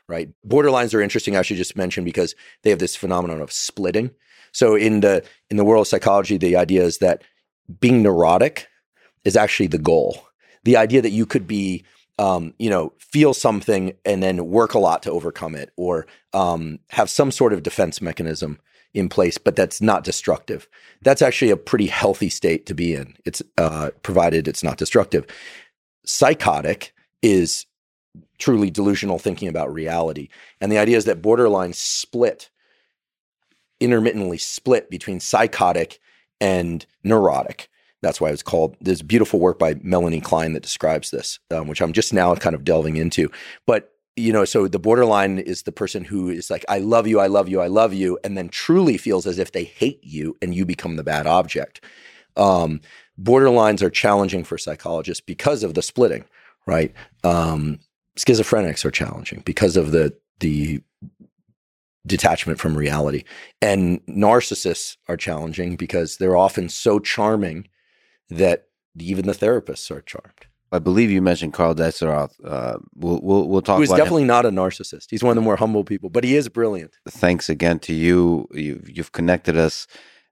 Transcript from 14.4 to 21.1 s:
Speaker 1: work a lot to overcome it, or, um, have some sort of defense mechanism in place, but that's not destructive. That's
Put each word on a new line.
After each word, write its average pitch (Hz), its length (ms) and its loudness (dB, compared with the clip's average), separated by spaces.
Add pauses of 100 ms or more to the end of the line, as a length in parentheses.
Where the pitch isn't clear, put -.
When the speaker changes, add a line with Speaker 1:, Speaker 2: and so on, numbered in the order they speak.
Speaker 1:
work 110 260 2
a 113 60 2
lot 85 240 2
to 85 80 -6
overcome 82 440 -8
it, 69 220 -14
or, 87 280 -4 (280)
um, 82 460 -2 (100)
have 104 200 -2
some 139 220 2
sort 117 220 2
of 113 100 -4
defense - 380 -4
mechanism 80 580 -8 (340)
in 95 140 -2
place, 90 300 0
but - 180 -2
that's - 240 -2
not 104 240 0
destructive. - 640 -6 (360)
That's 139 180 4